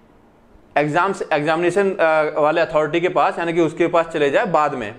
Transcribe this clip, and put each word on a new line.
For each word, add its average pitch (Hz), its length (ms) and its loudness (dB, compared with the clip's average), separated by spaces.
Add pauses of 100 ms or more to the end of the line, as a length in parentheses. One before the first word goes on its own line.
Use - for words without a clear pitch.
(760)
एग्जाम्स, 170 460 -2 (100)
एग्जामिनेशन, 170 580 0
अ, 156 500 0
वाले 156 200 2
अथॉरिटी 151 400 0
के 175 80 0
पास, 160 300 0
यानी 170 140 -2
कि 165 80 0
उसके 165 260 0
पास 165 200 2
चले 147 240 0
जाए 196 160 0
बाद 151 280 0
में, 113 240 -8